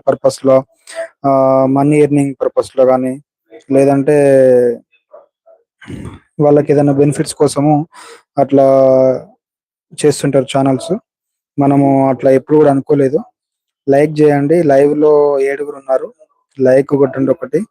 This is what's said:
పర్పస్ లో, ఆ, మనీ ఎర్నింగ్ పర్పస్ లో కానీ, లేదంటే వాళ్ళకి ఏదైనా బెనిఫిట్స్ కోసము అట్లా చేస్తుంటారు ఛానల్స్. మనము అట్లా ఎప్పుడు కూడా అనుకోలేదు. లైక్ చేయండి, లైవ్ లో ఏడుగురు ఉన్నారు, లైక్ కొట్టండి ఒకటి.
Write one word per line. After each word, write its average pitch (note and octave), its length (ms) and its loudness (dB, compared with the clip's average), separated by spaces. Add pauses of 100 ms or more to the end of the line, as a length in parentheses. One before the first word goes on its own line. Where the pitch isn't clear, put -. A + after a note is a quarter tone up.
పర్పస్ C3+ 380 -2
లో, C3 180 2 (640)
ఆ, C3+ 400 2
మనీ C#3 320 0
ఎర్నింగ్ C#3+ 440 0
పర్పస్ - 360 -4
లో C3+ 80 2
కానీ, C3 360 -2 (500)
లేదంటే C#3 440 2 (2250)
వాళ్ళకి D3 320 2
ఏదైనా C#3+ 220 0
బెనిఫిట్స్ C#3+ 420 -2
కోసము D3 520 -2 (500)
అట్లా C#3 260 2 (1400)
చేస్తుంటారు C#3+ 400 -2 (120)
ఛానల్స్. C3+ 400 -2 (600)
మనము C#3 500 0
అట్లా C3 220 0
ఎప్పుడు C3+ 260 0
కూడా D3 140 4
అనుకోలేదు. C#3 480 -2 (680)
లైక్ D3 320 0
చేయండి, D3 420 2
లైవ్ C#3+ 340 2
లో D3 420 2
ఏడుగురు C#3 360 -6
ఉన్నారు, C3+ 380 -6 (460)
లైక్ C3 300 2
కొట్టండి C#3 420 -2
ఒకటి. C3 400 -6